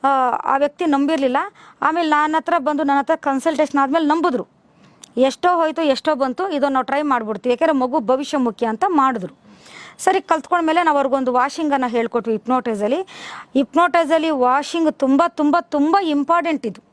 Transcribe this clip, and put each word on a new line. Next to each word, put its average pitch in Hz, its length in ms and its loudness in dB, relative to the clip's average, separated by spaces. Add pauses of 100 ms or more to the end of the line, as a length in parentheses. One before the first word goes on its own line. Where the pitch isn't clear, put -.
ಆ, 269 40 4 (360)
ಆ - 120 0
ವ್ಯಕ್ತಿ 285 300 -2
ನಂಬಿರ್ಲಿಲ್ಲ. 277 500 0 (460)
ಆಮೇಲೆ 320 260 0
ನನ್ನ 302 280 2
ಹತ್ರ 320 220 0
ಬಂದು, 294 240 -2
ನನ್ನ 277 160 2
ಹತ್ರ 294 160 0
ಕನ್ಸಲ್ಟೇಷನ್ 285 680 0
ಆದ್ಮೇಲೆ 294 240 0
ನಂಬಿದ್ರು. 294 400 0 (720)
ಎಷ್ಟೋ 269 400 2
ಹೋಯ್ತು, 320 260 0
ಎಷ್ಟೋ 302 320 0
ಬಂತು, 269 360 -2
ಇದನ್ನ 277 240 0
ನಾವು 262 100 0
ಟ್ರೈ 277 180 -2
ಮಾಡ್ಬಿಡ್ತೀವಿ, 240 500 -2
ಯಾಕೆಂದ್ರೆ 302 260 0
ಮಗು 254 220 0
ಭವಿಷ್ಯ 262 380 -2
ಮುಖ್ಯ 233 280 -2
ಅಂತ 220 220 -2
ಮಾಡಿದ್ರು. 262 460 0 (640)
ಸರಿ, 381 220 2
ಕಲ್ತ್ಕೊಂಡ್ಮೇಲೆ 330 600 0
ನಾವು 311 140 2
ಅವ್ರಿಗೊಂದು 262 360 0
ವಾಷಿಂಗನ್ನು 277 560 0
ಹೇಳ್ಕೊಟ್ವಿ 233 460 -2
ಹಿಪ್ನೋಟೈಸಲ್ಲಿ. 240 680 -2 (520)
ಹಿಪ್ನೋಟೈಸಲ್ಲಿ 320 760 2
ವಾಷಿಂಗ್ 285 640 0
ತುಂಬ, 277 360 2
ತುಂಬ, 302 320 0
ತುಂಬ 311 420 0
ಇಂಪಾರ್ಟೆಂಟ್ 311 640 -2
ಇದು. 196 140 -10 (120)